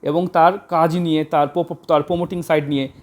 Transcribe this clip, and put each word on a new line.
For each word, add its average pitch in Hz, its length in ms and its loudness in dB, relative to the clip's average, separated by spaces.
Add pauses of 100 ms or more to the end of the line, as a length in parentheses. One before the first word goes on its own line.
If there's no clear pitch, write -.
এবং 160 240 -2
তার 175 260 4 (160)
কাজ 165 280 0
নিয়ে, 160 280 0
তার 147 240 0
পো-, 175 260 -6 (120)
তার 151 160 2
প্রমোটিং 175 400 -6
সাইড 151 260 -2
নিয়ে 139 200 -2 (140)